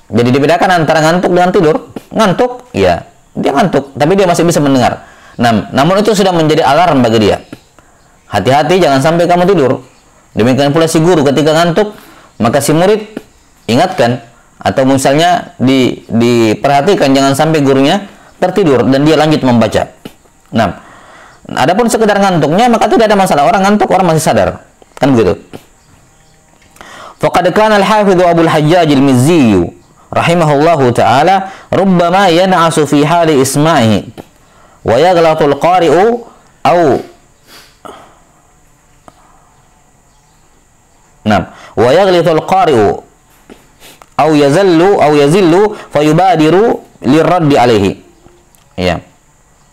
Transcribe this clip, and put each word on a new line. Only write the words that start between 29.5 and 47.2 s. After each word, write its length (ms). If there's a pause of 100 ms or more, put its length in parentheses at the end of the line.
rahimahullahu 800
ta'ala 600 (200)
rubbama 600
yan'asu 560
fi 160
hali 400
isma'ihi 640 (800)
wa 80
yaghlatul 640
qari'u 640 (400)
au, 200 (4000)
nah, 240 (240)
wa 160
yaghlatul 560
qari'u 560 (1160)
au 160
yazallu, 640
au 160
yazillu 460 (340)
fayubadiru 880 (240)
lirraddi 480